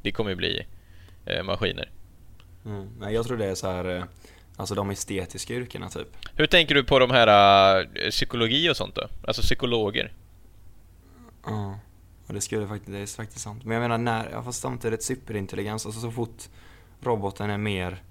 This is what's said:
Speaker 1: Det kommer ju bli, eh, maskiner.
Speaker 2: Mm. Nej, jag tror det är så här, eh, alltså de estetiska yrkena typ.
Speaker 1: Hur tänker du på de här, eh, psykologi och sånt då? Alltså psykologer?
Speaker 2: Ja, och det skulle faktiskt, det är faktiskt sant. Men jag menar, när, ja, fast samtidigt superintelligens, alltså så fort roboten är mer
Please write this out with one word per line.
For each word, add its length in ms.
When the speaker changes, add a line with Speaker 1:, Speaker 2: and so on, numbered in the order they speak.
Speaker 1:
Det 100
kommer 180
ju 60
bli, 300
eh, 160
maskiner. 480
Speaker 2:
Mm. 220
Nej, 140
jag 120
tror 100
det 100
är 80
så 160
här, 260
eh, 80
alltså 180
de 160
estetiska 640
yrkena 340
typ. 200
Speaker 1:
Hur 120
tänker 280
du 100
på 140
de 120
här, 720
eh, 300
psykologi 600
och 60
sånt 180
då? 80
Alltså 160
psykologer? 720
Speaker 2:
Ja, 320
och 80
det 60
skulle 280
faktiskt, 240
det 60
är 180
faktiskt 280
sant. 200
Men 100
jag 60
menar, 180
när, 340
ja, 100
fast 180
samtidigt 420
superintelligens, 840
alltså 140
så 100
fort 320
roboten 500
är 80
mer 520